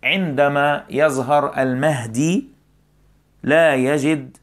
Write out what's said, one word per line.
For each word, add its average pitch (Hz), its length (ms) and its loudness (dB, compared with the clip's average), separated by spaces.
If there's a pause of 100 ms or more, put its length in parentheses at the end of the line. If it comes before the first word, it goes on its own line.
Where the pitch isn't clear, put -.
عندما 143 840 0
يظهر 139 680 0
المهدي 135 880 -2 (920)
لا 151 320 4
يجد 135 680 -2